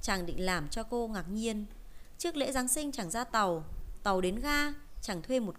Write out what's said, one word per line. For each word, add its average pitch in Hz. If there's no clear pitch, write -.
chàng 190
định 170
làm 175
cho 220
cô 233
ngạc 185
nhiên. 214
Trước 339
lễ 269
Giáng 254
sinh 294
chàng 180
ra 233
tàu, 185
tàu 190
đến 185
ga, 294
chàng 180
thuê 254
một 208